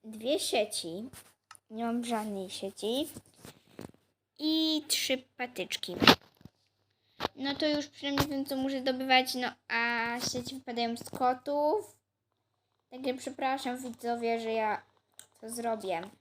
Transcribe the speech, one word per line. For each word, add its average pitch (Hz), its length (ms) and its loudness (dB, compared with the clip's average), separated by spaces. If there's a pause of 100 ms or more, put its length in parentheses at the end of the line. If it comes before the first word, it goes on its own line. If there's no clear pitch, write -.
Dwie 220 360 0
sieci. 208 680 0 (600)
Nie 226 140 -4
mam 233 200 0
żadnej 214 460 -2
sieci. 226 580 -2 (1300)
I 311 500 2
trzy - 300 2 (180)
patyczki. 190 600 -6 (1400)
No 277 200 -4
to 302 120 0
już 294 200 0
przynajmniej 277 420 -2
wiem, 277 180 -4
co 269 100 -4
muszę 269 240 -2
zdobywać. 254 540 2
No, 247 180 -2 (160)
a 233 520 0
sieci 247 340 -4
wypadają 233 420 -2
z - 140 -12
kotów. 285 840 2 (960)
Także 254 240 -2
przepraszam, 262 640 -2
widzowie, 233 640 0
że 226 120 -2
ja 220 300 0 (580)
to 220 100 -12
zrobię. 214 600 -2 (100)